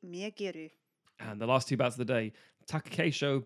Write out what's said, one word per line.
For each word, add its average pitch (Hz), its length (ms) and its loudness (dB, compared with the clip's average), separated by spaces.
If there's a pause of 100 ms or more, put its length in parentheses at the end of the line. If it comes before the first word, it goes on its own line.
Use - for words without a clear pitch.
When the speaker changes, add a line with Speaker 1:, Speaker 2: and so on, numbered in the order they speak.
Speaker 1:
Miyagiru. 180 640 -8 (520)
Speaker 2:
And 107 180 -8
the 113 80 0
last 127 220 6
two 127 80 2
bouts 123 180 2
of 123 100 -2
the 127 80 0
day, 113 200 0 (340)
Takakeisho 143 800 0